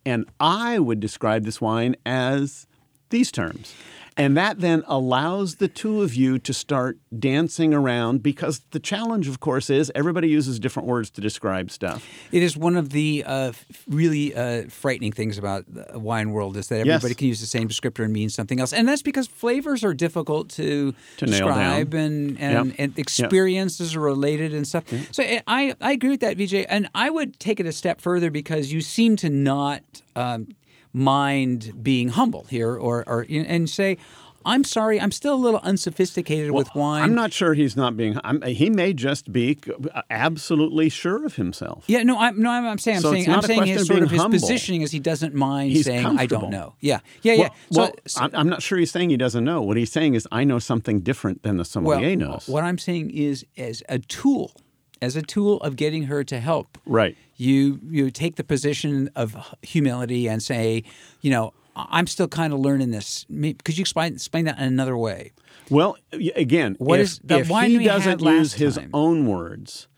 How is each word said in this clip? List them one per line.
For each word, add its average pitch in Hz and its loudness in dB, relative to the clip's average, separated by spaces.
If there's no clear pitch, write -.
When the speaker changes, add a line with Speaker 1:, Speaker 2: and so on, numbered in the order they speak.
Speaker 1:
and - -2
I 220 2
would 117 2
describe 110 -2
this 110 -8
wine 117 0
as 131 -2
these 233 2
terms." - -8
And 139 4
that 208 2
then 165 2
allows 151 0
the 196 0
two 214 -2
of 165 0
you 131 2
to 131 -6
start 127 -2
dancing 151 2
around, 123 2
because 139 -2
the 156 -6
challenge, 214 -4
of 127 -8
course, 131 -2
is 139 2
everybody 165 0
uses 135 0
different - -6
words 120 -2
to - -14
describe 95 -4
stuff. - -8
Speaker 2:
It 175 4
is 160 0
one 170 0
of 156 -2
the, 151 0
uh, - -6
f-, - -16
really, 151 2
uh, 120 -2
frightening 120 -4
things 107 -4
about 98 -6
the - -16
wine 110 -2
world 101 -4
is 98 -8
that 113 0
Speaker 1:
Yes. 156 4
Speaker 2:
everybody 123 -2
can 139 0
use 113 -4
the 113 -12
same 113 -4
descriptor 113 -4
and 107 0
mean 110 0
something 117 -4
else. 127 -2
And 226 2
that's - 0
because 269 -2
flavors 254 -2
are 190 2
difficult 160 -2
to 143 0
Speaker 1:
To - -2
nail 101 2
down. 147 2
Speaker 2:
describe 143 0
and, 151 -2
and, 131 2
Speaker 1:
Yep. - -12
Speaker 2:
and 139 -2
Speaker 1:
Yep. - -10
Speaker 2:
experiences 185 0
are 156 -2
related 151 0
and 147 -4
stuff. 165 -4
Speaker 1:
Yep. 123 -4
Speaker 2:
So 285 -2
I, 226 -2
I, 262 0
I 254 0
agree 254 0
with 277 0
that, 208 0
V 196 -2
J. 190 -2
And 202 -2
I 233 0
would 311 -4
take 208 -2
it 175 -2
a 165 -4
step 165 -4
further 175 0
because 151 -4
you 160 -2
seem 226 4
to 170 0
not, 139 0
um, 120 -4
mind 135 0
being 123 2
humble 185 0
here 117 -2
or, 120 -2
or, 120 -2
and 160 -2
say, 196 0
"I'm 254 4
sorry, 220 0
I'm 196 0
still 285 -2
a - 0
little 233 2
unsophisticated 170 -2
Speaker 1:
Well, 143 2
Speaker 2:
with - -8
wine." 147 0
Speaker 1:
I'm 208 4
not 226 0
sure 170 2
he's 143 2
not 123 0
being, 107 0
I'm, 135 -2
he 127 2
may 190 2
just 139 -4
be 127 2
c-, - -10
absolutely 156 2
sure 202 -4
of - -6
himself. - -6
Speaker 2:
Yeah, 233 2
no, 247 4
I'm, 220 2
no, 233 4
I'm, 240 0
I'm 220 -4
saying, 214 0
I'm 170 0
Speaker 1:
So - 4
it's 185 2
Speaker 2:
saying, 165 0
I'm 170 6
Speaker 1:
not 208 4
a 214 0
Speaker 2:
saying 226 4
Speaker 1:
question 190 4
Speaker 2:
his 202 2
Speaker 1:
of 180 2
Speaker 2:
sort 190 4
Speaker 1:
being 170 6
Speaker 2:
of 147 2
his 170 4
Speaker 1:
humble. 220 4
Speaker 2:
positioning 196 0
is 151 -2
he 156 -4
doesn't 156 -2
mind 139 0
Speaker 1:
He's 147 4
Speaker 2:
saying, 123 0
"I 135 2
don't 113 0
Speaker 1:
comfortable. 101 -6
Speaker 2:
know." 95 -8
Yeah, 139 0
yeah, 226 4
yeah. 220 8
Speaker 1:
Well, - 6
Speaker 2:
So, 170 6
Speaker 1:
well, 220 4
Speaker 2:
so - -2
Speaker 1:
I'm, 135 2
I'm 160 4
not 175 -2
sure - -2
he's 170 2
saying 175 0
he 143 4
doesn't 120 2
know. 156 0
What 107 2
he's 117 0
saying 156 4
is, 110 -2
"I 120 0
know 135 4
something 113 -2
different 95 -4
than 104 0
the 85 -2
sommelier 139 0
Speaker 2:
Well, 185 0
Speaker 1:
knows." 76 -6
Speaker 2:
what 147 -2
I'm 180 -2
saying 170 -6
is, 143 -4
as 117 -10
a 127 -2
tool, - 0
as 127 -4
a 156 -4
tool 202 2
of 143 -4
getting 151 -2
her 143 -2
to 131 -6
help, 143 -4
Speaker 1:
Right. 113 2
Speaker 2:
you, 135 2
you 139 0
take 160 -4
the - -6
position 143 -2
of 113 -4
h-, - -18
humility 123 0
and 110 -2
say, 113 0
you 143 2
know, 117 0
"I, - -10
I'm 170 2
still 180 -2
kinda 151 -2
learning 135 2
this. - -8
May-, 147 -4
could - -6
you 185 -2
explain, 165 -2
explain 160 -4
that 151 -4
in 135 -2
another 131 2
way?" 110 -4
Speaker 1:
Well, 170 4
y-, 214 -2
again, 131 2
Speaker 2:
What 160 4
Speaker 1:
if, 202 6
Speaker 2:
is 180 -6
the 143 4
Speaker 1:
if 165 -2
Speaker 2:
wine 226 4
Speaker 1:
he 233 6
Speaker 2:
we 233 2
had 202 4
Speaker 1:
doesn't 185 2
Speaker 2:
last 160 4
Speaker 1:
use 156 2
his 143 2
Speaker 2:
time? 67 -10
Speaker 1:
own 156 2
words, 95 -6